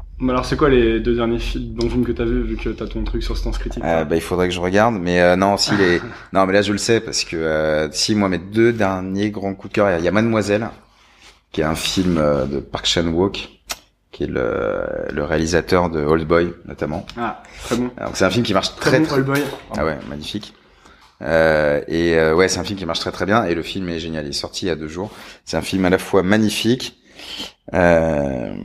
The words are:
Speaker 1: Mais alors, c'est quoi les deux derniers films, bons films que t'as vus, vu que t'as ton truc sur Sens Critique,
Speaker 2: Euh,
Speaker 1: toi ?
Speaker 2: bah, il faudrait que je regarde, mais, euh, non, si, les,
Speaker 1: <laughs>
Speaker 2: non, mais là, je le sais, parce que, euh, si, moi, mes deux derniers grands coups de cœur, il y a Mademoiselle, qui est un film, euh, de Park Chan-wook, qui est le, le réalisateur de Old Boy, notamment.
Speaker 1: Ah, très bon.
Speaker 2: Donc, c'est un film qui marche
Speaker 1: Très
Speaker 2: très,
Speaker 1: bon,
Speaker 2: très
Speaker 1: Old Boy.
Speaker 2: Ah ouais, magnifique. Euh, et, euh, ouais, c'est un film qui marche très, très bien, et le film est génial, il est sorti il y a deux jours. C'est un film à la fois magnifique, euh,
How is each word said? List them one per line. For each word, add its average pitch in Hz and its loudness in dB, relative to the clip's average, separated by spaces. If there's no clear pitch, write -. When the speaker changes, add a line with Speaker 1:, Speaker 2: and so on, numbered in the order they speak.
Speaker 1:
Mais 127 0
alors, 127 0
c'est 131 -2
quoi 151 4
les 113 4
deux 117 0
derniers 117 0
films, 117 -4
bons 117 -2
films 123 0
que 117 -4
t'as 117 -2
vus, 120 0
vu 110 -4
que 117 -6
t'as 110 -6
ton 110 -6
truc 113 -4
sur 110 -4
Sens 110 -4
Critique, - -6
Speaker 2:
Euh, 82 2
Speaker 1:
toi ? - 0
Speaker 2:
bah, 78 -2
il 82 0
faudrait 90 0
que 87 -4
je 90 -6
regarde, 104 2
mais, 87 2
euh, 90 6
non, 98 2
si, - 0
les, 87 4
Speaker 1:
<laughs> - -16
Speaker 2:
non, 95 4
mais 92 0
là, 101 6
je 98 0
le 101 0
sais, 113 2
parce - -4
que, - -8
euh, 78 0
si, - -2
moi, 101 2
mes 90 -2
deux 110 2
derniers 98 -2
grands 98 -6
coups - -16
de - -4
cœur, 101 4
il 82 -2
y 87 2
a 85 2
Mademoiselle, 107 2
qui 82 -2
est 78 2
un 80 0
film, 90 0
euh, 73 2
de 69 -4
Park - -8
Chan-wook, 85 0
qui - -8
est 73 -4
le, 60 -2
le 73 -2
réalisateur 82 2
de 80 -2
Old 78 2
Boy, 85 2
notamment. 76 -6
Speaker 1:
Ah, - -6
très - -2
bon. 123 0
Speaker 2:
Donc, 123 -6
c'est 98 2
un 92 4
film 113 2
qui 101 0
marche - 0
Speaker 1:
Très - 0
Speaker 2:
très, 131 6
Speaker 1:
bon, 156 4
Speaker 2:
très 147 -2
Speaker 1:
Old 135 2
Boy. 139 0
Speaker 2:
Ah 73 -2
ouais, 78 -2
magnifique. 76 -10
Euh, 78 2
et, 82 2
euh, 80 4
ouais, 92 4
c'est 90 -2
un 85 -4
film 98 -6
qui 92 -6
marche 82 -4
très, 90 -6
très - -4
bien, 107 2
et 85 0
le 82 -4
film 95 -6
est 82 -4
génial, 80 -6
il 71 -8
est 69 -10
sorti - -8
il - 0
y 87 0
a 80 0
deux 78 -8
jours. 90 -8
C'est - -6
un 78 0
film 95 0
à 90 4
la 92 4
fois 95 2
magnifique, 107 0
euh, 76 2